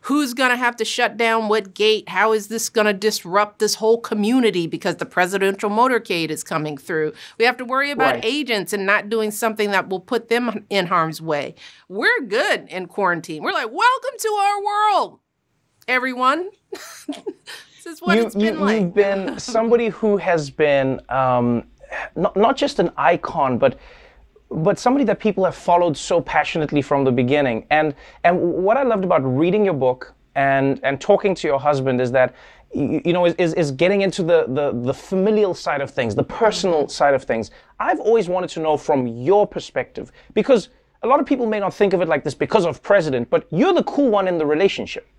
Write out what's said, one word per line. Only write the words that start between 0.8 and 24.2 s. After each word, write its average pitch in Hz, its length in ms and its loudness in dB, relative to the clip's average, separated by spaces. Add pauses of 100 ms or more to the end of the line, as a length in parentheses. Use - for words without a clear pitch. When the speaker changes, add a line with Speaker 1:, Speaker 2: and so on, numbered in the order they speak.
Speaker 1:
shut 214 320 -2
down 226 320 2
what 202 240 -2
gate? 214 340 0
How 196 240 2
is 208 160 -2
this 226 220 -6
gonna 208 240 2
disrupt 208 640 -2
this 214 160 0
whole 226 260 2
community 214 680 0
because 165 300 -4
the - 80 -6
presidential 190 640 0
motorcade 214 640 0
is 151 120 -6
coming 151 360 -6
through? 156 340 -4 (240)
We 226 80 0
have 247 140 2
to 254 80 -10
worry 269 240 -2
about 262 240 0
Speaker 2:
Right. 240 100 -8
Speaker 1:
agents 240 480 -4
and 196 140 -4
not 202 240 0
doing 220 200 -2
something 214 420 -2
that 185 180 0
will 185 100 -4
put 233 300 -4
them 233 400 -2
in 196 160 0
harm's 160 340 -2
way. 147 340 -6 (320)
We're 320 360 -2
good 254 480 -2
in 180 160 -8
quarantine. 175 560 -4
We're 339 100 -2
like, 269 180 -4
"Welcome 494 500 0
to 440 80 -4
our 403 360 0
world, 415 540 0 (680)
everyone." 254 640 -2 (220)
<laughs> - 440 -14 (680)
This 339 100 -14
is - 80 -18
what 359 140 2
Speaker 2:
You, 226 100 2
Speaker 1:
it's - 80 -10
been 202 100 0
Speaker 2:
you, 220 160 -2
Speaker 1:
like. 214 220 2
Speaker 2:
you've 175 120 -4
been 196 440 0
Speaker 1:
<laughs> 226 180 -6
Speaker 2:
somebody 233 320 2
who 202 300 0
has 165 320 0
been, 139 580 2
um, 123 560 0 (520)
not, 180 200 -2
not 220 200 4
just - 240 -2
an 175 180 2
icon, 143 580 0
but, 127 220 2 (720)